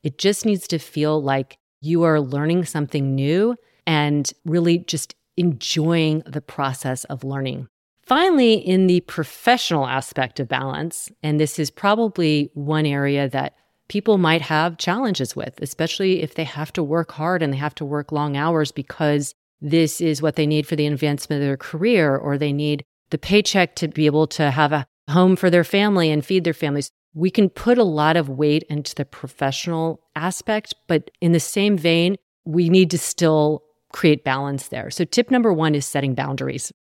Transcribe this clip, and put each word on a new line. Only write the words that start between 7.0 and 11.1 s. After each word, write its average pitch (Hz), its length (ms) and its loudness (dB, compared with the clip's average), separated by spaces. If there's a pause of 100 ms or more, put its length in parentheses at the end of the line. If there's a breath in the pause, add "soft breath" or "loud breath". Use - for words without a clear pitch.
of 135 180 -10
learning. 135 460 -6 (360)
Finally, 277 500 4
in 185 340 2
the 180 140 4
professional 165 840 -2
aspect 131 540 -4
of 127 80 -4
balance, 135 640 -6 (120)